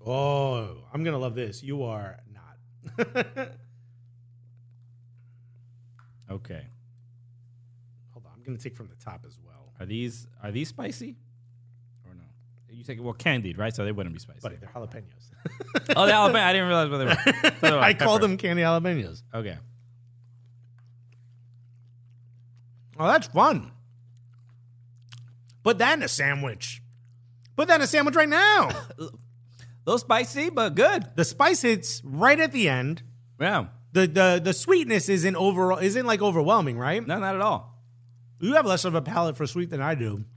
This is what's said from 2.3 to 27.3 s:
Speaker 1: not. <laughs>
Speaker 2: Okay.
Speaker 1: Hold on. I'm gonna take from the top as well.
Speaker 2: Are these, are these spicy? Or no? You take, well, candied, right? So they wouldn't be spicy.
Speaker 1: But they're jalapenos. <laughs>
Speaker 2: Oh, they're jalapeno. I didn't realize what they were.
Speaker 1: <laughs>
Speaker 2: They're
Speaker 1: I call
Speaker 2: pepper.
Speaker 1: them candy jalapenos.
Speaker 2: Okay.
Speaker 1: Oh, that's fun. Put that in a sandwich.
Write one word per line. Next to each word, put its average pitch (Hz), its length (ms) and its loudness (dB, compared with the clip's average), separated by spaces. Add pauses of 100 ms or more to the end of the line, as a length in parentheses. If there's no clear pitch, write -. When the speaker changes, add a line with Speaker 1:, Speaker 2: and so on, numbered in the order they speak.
Speaker 1:
not. - 1160 -8
<laughs> - 0 - (2750)
Speaker 2:
Okay. 90 340 -14 (1500)
Speaker 1:
Hold 120 140 -20
on. - 100 -20
I'm 120 80 -20
gonna 127 140 -12
take 117 180 -14
from 107 120 -18
the - 160 -20
top - 220 -18
as - 180 -20
well. - 360 -20
Speaker 2:
Are 92 60 -12
these, 113 400 -10 (160)
are 104 100 -12
these 117 160 -8
spicy? - 480 -14 (920)
Or 90 80 -20
no? 87 80 -20 (480)
You 117 120 -20
take, 120 200 -12
well, 120 100 -6
candied, 113 460 -2
right? 110 160 -4
So 104 100 -6
they 104 80 -4
wouldn't 92 220 -8
be 80 60 -14
spicy. - 220 -20
Speaker 1:
But - 180 -12
they're - 100 -20
jalapenos. 113 340 -16 (840)
<laughs> 294 80 2
Speaker 2:
Oh, 190 100 6
they're - 100 6
jalapeno. 208 260 4
I 180 100 4
didn't 190 160 2
realize 165 220 2
what 143 80 -4
they 131 60 -2
were. 262 460 2 (100)
Speaker 1:
<laughs> - 0 -
Speaker 2:
They're 151 180 4
Speaker 1:
I 202 160 4
call 220 240 2
Speaker 2:
pepper. 208 80 2
Speaker 1:
them 190 120 0
candy 175 240 -2
jalapenos. 165 600 -2 (100)
Speaker 2:
Okay. 104 240 -8 (3500)
Speaker 1:
Oh, 160 80 0
that's 277 220 4
fun. 214 420 2 (1900)
Put 220 160 2
that 254 200 4
in 277 40 -6
a 143 60 -6
sandwich. 139 720 -4 (760)